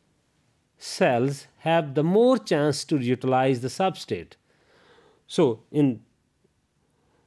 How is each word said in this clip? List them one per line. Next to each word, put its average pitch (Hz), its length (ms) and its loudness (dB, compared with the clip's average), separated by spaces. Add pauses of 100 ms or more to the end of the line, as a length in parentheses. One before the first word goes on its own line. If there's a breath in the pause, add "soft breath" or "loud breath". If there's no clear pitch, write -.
(760)
cells 139 680 -2 (120)
have 147 360 -2
the 147 80 2
more 226 340 4
chance 151 460 0
to 156 140 -2
utilize 127 640 0
the 127 80 -6
substrate. 113 640 -6 (920 soft breath)
So 123 460 0
in 139 300 0 (1300)